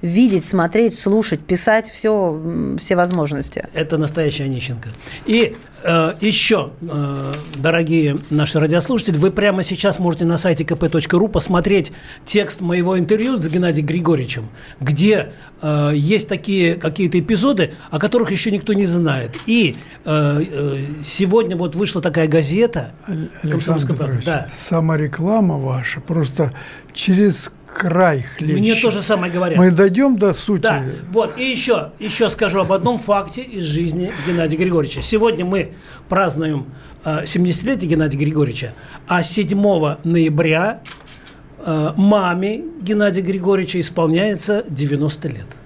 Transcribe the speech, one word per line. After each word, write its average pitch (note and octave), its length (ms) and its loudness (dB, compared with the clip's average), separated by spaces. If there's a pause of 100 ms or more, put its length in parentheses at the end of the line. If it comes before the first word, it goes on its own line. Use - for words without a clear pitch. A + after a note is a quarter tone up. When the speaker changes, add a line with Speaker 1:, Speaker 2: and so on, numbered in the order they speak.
Speaker 1:
Видеть, F#3 420 4
смотреть, G#3+ 540 0
слушать, G3+ 420 0
писать, A3 500 0
все, F#3+ 540 -2
м, D#3+ 340 -4
все - 180 0
возможности. D#3+ 800 -2
Speaker 2:
Это D#3 240 -2
настоящий D3+ 460 -2
Онищенко. B2+ 440 -6 (380)
И, A3+ 300 2 (280)
э, E3 360 2
еще, G3+ 520 2 (100)
э, C#3+ 500 -4 (240)
дорогие D#3 640 2 (120)
наши D3+ 300 0
радиослушатели, E3+ 560 0
вы F3+ 140 4
прямо F#3+ 340 0
сейчас G3 340 0
можете F3 260 0
на E3+ 140 2
сайте E3+ 260 0
К D#3+ 120 -2
П D#3+ 120 0
точка D#3+ 300 2
ру G#3 100 2
посмотреть F3+ 640 0 (320)
текст G3+ 360 -2
моего F3+ 380 0
интервью G#3+ 400 2
с D#3+ 100 -2
Геннадием D#3+ 380 0
Григорьевичем, D#3 600 -2 (320)
где, D3+ 520 2 (300)
э, D3 320 2
есть E3+ 340 2
такие F#3 460 0
какие-то F3 440 0
эпизоды, G3+ 540 2 (180)
о D#3 80 -4
которых G#3 320 2
еще G3+ 200 -2
никто G3 240 -2
не G3 120 2
знает. C#3+ 500 0 (100)
И, A3 300 2 (280)
э, D3+ 460 2
э, C#3 280 -4 (260)
сегодня F#3+ 520 0
вот E3 180 -4
вышла F3+ 280 -2
такая D#3+ 260 2
газета D#3+ 640 2 (160)
Speaker 3:
Ал-, F#3+ 60 -6 (280)
Александр D#3 100 -2
Speaker 2:
"Комсомольская D#3+ 440 0
правда". C#3 200 -2
Speaker 3:
Петрович, A#2 100 -4
Speaker 2:
Да. D#3 240 -2
Speaker 3:
самореклама E3 1080 0
ваша C3 420 -4
просто D3+ 520 0 (400)
через G3 580 2 (220)
край E3+ 520 2 (120)
хлещет. D#3+ 240 0
Speaker 2:
Мне A3 140 4
то A3+ 160 2
же G3 100 -2
самое F3+ 320 0
говорят. F3 260 0
Speaker 3:
Мы F#3 120 8
дойдем G3 480 4
до G3 140 4
сути. F3 300 -2
Speaker 2:
Да, F#3+ 200 2 (300)
вот, A3+ 260 0
и B3+ 60 -2
еще, A3+ 560 0
еще G#3+ 280 0
скажу E3 320 0
об F#3 120 0
одном G#3+ 260 0
факте G3+ 440 -2
из A3+ 200 -10
жизни E3 480 -2 (160)
Геннадия E3 300 0
Григорьевича. E3 460 0
Сегодня G#3+ 420 2
мы F3+ 280 -2 (360)
празднуем, D#3 580 0 (380)
э, D#3 220 -4
семидесятилетие F3+ 640 0
Геннадия D#3 280 0
Григорьевича, D3 540 -2 (340)
а F3 160 0
седьмого F3+ 840 0
ноября, E3 760 2 (840)
э, D#3 320 0
маме G3 640 2 (200)
Геннадия G3+ 400 2
Григорьевича F#3 580 0
исполняется F#3 880 0
девяносто C#3+ 600 -2
лет. G2+ 180 -10 (200)